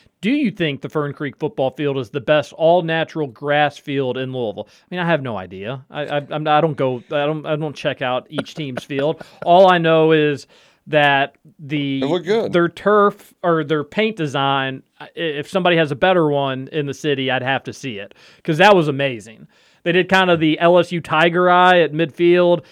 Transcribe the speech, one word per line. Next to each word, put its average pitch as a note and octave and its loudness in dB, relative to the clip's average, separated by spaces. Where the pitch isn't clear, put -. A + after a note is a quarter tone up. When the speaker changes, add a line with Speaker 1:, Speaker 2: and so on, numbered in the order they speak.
Speaker 1:
do G3+ -2
you C#4+ 0
think D3 -4
the D3+ -10
Fern D3 -4
Creek C#3 -10
football C#3+ -2
field C#3+ -4
is C3+ -8
the C#3 -8
best D3 0
all-natural D#3+ 0
grass C#3+ -2
field C3+ -4
in C3 -8
Louisville?" A2 -6
I - -20
mean, F3+ -6
I E3+ -2
have E3+ 0
no B2 -8
idea. G2 -10
I, D3 -8
I, D3 -4
I'm D3+ -6
not, D3+ 2
I D3+ 4
don't D#3 0
go, B2+ -2
I D3 -2
don't, D3+ -4
I D#3+ -4
don't C#3+ -8
check C#3+ -4
out B2+ -2
each D3 -10
team's C3 -10
field. C#3+ -4
<laughs> - -6
All F3+ 8
I F3+ 6
know D#3+ 4
is D3 0
that C#3+ 2
the C#3 -4
Speaker 2:
It C3 -2
looked D#3+ -2
good. F#3+ -2
Speaker 1:
their E3+ 2
turf G3+ 0
or E3 0
their D3 -2
paint A3 -2
design, C#3 -2
i-, D3 -20
if D3+ -8
somebody F3+ 2
has D#3+ 0
a D3 -4
better F3+ 2
one C3+ -4
in C#3+ -4
the C#3 -8
city, C3+ -4
I'd B2+ -2
have C3 -4
to B2 -12
see B2 -12
it, G2+ -18
'cause D#3+ -2
that A3+ 6
was E3 0
amazing. B2 -8
They F3 -2
did F#3 -2
kind F#3+ 2
of E3+ 2
the D#3 0
L F3 4
S E3+ -2
U F3 -4
Tiger E3+ 0
Eye F3+ 4
at D3 0
midfield, F3 2